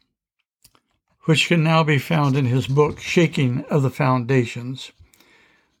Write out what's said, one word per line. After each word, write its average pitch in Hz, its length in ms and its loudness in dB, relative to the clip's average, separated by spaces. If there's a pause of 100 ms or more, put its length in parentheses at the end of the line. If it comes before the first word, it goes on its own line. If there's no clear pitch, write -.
(1200)
which 156 240 0
can 170 160 2
now 160 180 4
be 151 160 0
found 143 380 0
in 139 100 0
his 123 220 0
book, 147 320 0
Shaking 151 640 0
of 156 180 0
the 131 80 0
Foundations, 127 1000 -2 (880)